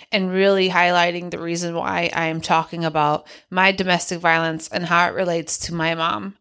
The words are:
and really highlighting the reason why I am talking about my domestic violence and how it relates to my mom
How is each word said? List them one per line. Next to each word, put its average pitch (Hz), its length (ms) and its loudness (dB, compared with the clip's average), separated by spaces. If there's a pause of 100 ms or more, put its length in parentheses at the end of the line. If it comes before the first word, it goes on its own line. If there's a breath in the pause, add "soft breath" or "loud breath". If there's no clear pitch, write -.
(140)
and 190 180 0
really 190 380 4
highlighting 175 600 2
the 165 120 -8
reason 170 340 -4
why 170 380 -2
I 165 140 -2
am 160 120 -2
talking 165 460 0
about 151 420 0 (220 loud breath)
my 185 240 2
domestic 185 460 0
violence 165 500 0
and 175 160 -4
how 175 220 2
it - 80 -4
relates 170 420 -2
to - 160 -8
my 165 200 0
mom 196 480 -4